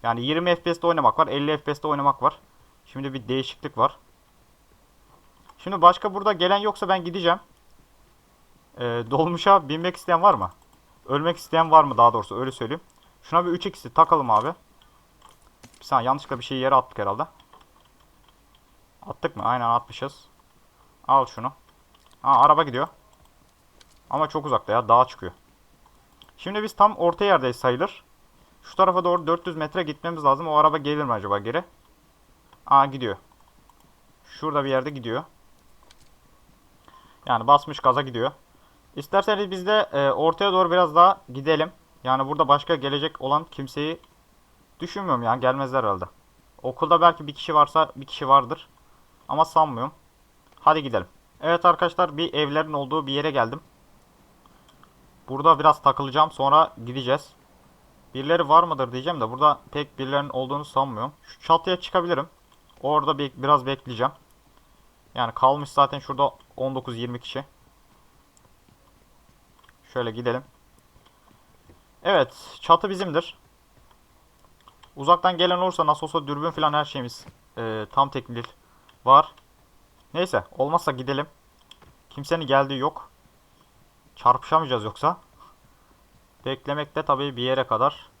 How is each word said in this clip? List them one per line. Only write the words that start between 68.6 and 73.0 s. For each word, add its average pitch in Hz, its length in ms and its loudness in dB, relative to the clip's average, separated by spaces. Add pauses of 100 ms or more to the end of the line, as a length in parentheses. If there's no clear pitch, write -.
Şöyle 120 180 -6
gidelim. 120 340 -6 (1600)
Evet, - 580 0
çatı 170 300 2
bizimdir. 180 480 -4 (1600)